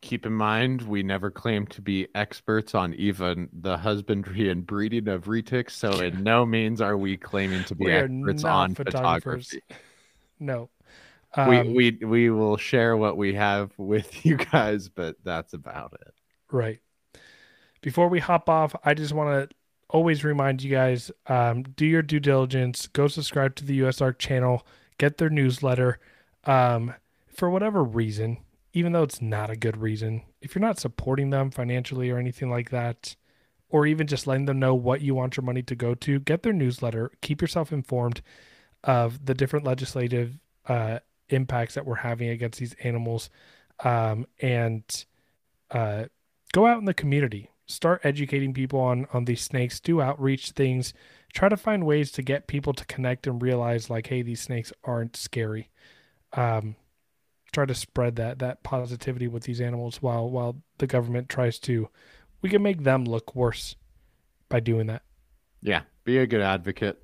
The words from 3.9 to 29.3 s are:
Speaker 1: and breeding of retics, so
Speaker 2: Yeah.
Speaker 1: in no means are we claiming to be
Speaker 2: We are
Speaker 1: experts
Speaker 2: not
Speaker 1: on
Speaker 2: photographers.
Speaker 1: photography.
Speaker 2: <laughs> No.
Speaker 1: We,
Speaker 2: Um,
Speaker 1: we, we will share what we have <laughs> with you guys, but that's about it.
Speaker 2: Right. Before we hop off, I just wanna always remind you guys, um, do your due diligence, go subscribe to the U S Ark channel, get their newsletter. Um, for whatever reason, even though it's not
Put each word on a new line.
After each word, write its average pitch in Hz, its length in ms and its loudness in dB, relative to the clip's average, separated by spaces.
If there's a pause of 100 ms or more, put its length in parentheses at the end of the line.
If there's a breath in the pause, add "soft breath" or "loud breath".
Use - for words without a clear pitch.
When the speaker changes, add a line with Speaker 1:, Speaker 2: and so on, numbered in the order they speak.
Speaker 1:
and 90 180 -2
breeding 107 400 -2
of 92 180 -4
retics, 113 460 -4
so 104 240 -2
Speaker 2:
Yeah. 90 140 0
Speaker 1:
in 92 140 -4
no 117 220 4
means 113 360 0
are 104 160 0
we 98 200 -2
claiming 95 480 -2
to - 100 -8
be 95 100 -2
Speaker 2:
We 90 80 2
are 107 120 4
Speaker 1:
experts 131 380 -2
Speaker 2:
not 160 120 2
Speaker 1:
on 92 200 2
Speaker 2:
photographers. 90 760 -2
Speaker 1:
photography. 67 200 -12
Speaker 2:
<laughs> - 200 -20 (500 loud breath)
No. 127 300 -6 (680 soft breath)
Speaker 1:
We, 127 200 8
Speaker 2:
Um, 120 160 2
Speaker 1:
we, 123 180 6 (120)
we 117 260 4
will 107 280 4
share 117 400 2
what 107 180 2
we 98 200 0
have 101 380 2
<laughs> - 40 -20
with 104 480 -2
you 160 100 6
guys, 107 540 0
but 85 340 -8
that's 82 300 -6
about - 480 -14
it. - 120 -20 (380)
Speaker 2:
Right. 113 280 -2 (1000 soft breath)
Before 175 280 2
we 175 100 2
hop 170 300 2
off, 160 340 2
I 147 100 4
just 151 200 -2
wanna 147 340 0 (420)
always 160 360 4
remind 135 360 2
you 135 100 -6
guys, 131 400 2 (160)
um, 123 360 2
do 135 220 -2
your 165 160 4
due 151 180 2
diligence, 131 680 2
go 143 200 2
subscribe 139 480 0
to - 80 -14
the 139 120 -2
U 131 120 4
S 131 140 0
Ark 131 180 0
channel, 127 460 0 (320 soft breath)
get 147 200 2
their 160 120 2
newsletter. 127 680 2 (460 soft breath)
Um, 123 520 4 (320)
for - 220 -2
whatever 196 360 2
reason, 113 540 -2 (340)
even 170 180 2
though 170 120 4
it's - 180 -4
not 107 280 -2